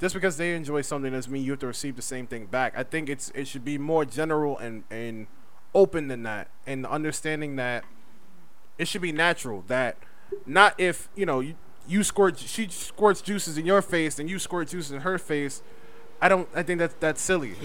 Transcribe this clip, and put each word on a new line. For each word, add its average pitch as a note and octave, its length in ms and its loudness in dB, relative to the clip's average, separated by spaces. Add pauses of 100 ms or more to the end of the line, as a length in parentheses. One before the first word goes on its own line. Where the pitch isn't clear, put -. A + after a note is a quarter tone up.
just F#3 140 0
because F3+ 220 2
they E3+ 180 0
enjoy D3 280 -2
something C3+ 300 -2
doesn't B2+ 200 -4
mean C3+ 120 -2
you C#3 80 0
have C#3 80 -4
to C3+ 60 -2
receive C3 300 -4
the A#2+ 60 -8
same B2+ 240 -6
thing A2+ 200 -8
back. B2 300 2
I B2+ 80 0
think D#3 240 -2
it's, C#3 260 -6
it C#3 140 -4
should B2+ 160 -8
be C#3+ 140 -2
more D#3 260 2
general D3+ 540 0
and, A2+ 320 -6
and A2+ 360 -6 (480)
open F#3 340 6
than A#2+ 140 -4
that, G#2+ 260 -4 (180)
and C3 200 -4
understanding D3+ 720 -2
that B2 280 0 (920)
it E3 80 -2
should G3+ 140 -2
be F3 120 -2
natural, D3+ 560 2
that B2 280 0 (500)
not F3+ 320 8
if, F3 360 0
you G3 100 -2
know, C#3 160 2
you, D3+ 140 -4 (340)
you G3 160 4
squirt, F#3+ 340 4
she - 300 -4
squirts - 540 4
juices F#3 340 -2
in D#3+ 80 -2
your G3 180 8
face D#3+ 360 0
and D#3 100 -4
you F#3+ 100 -4
squirt E3+ 300 -2
juices D#3+ 240 -6
in C#3 100 -4
her F#3 160 2
face. C#3+ 440 -2 (580)
I F3+ 80 8
don't, F#3 260 4
I F3 100 2
think F3 160 0
that E3 200 0
that's D#3 220 2
silly, D3 320 2 (100)